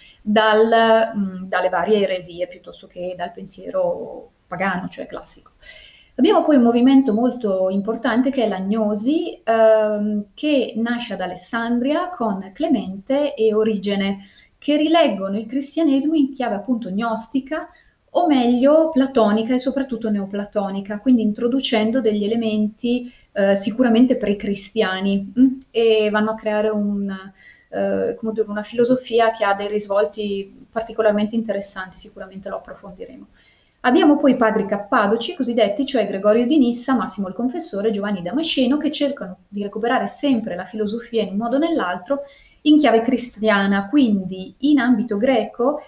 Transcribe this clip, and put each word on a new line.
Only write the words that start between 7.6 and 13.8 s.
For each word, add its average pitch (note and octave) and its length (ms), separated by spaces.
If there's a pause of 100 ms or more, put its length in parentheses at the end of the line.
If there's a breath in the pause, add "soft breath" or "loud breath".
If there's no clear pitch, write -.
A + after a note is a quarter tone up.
importante A#3+ 640
che C4 140
è G#3 40
l'agnosi, G#3+ 960
ehm, G#3+ 880
che D4 440
nasce A#3 360
ad F3+ 80
Alessandria A#3+ 880
con G#3 460
Clemente C4 800
e A3 180
Origene, G3+ 680 (380 loud breath)